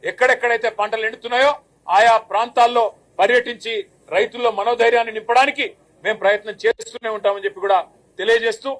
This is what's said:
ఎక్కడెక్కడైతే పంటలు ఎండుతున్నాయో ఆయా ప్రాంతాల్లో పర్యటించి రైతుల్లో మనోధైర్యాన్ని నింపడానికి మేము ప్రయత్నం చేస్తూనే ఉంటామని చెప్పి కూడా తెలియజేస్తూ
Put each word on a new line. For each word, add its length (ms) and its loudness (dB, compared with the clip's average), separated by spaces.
ఎక్కడెక్కడైతే 600 0
పంటలు 280 -4
ఎండుతున్నాయో 440 0
ఆయా 160 6
ప్రాంతాల్లో 560 2
పర్యటించి 520 0
రైతుల్లో 340 0
మనోధైర్యాన్ని 580 0
నింపడానికి 480 0
మేము 200 -4
ప్రయత్నం 400 0
చేస్తూనే 540 -4
ఉంటామని 280 -4
చెప్పి 200 -8
కూడా 140 2
తెలియజేస్తూ 500 -2